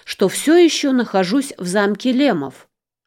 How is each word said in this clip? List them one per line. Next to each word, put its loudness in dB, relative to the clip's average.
что -2
всё 2
ещё 2
нахожусь -2
в -10
замке -2
Лемов. -2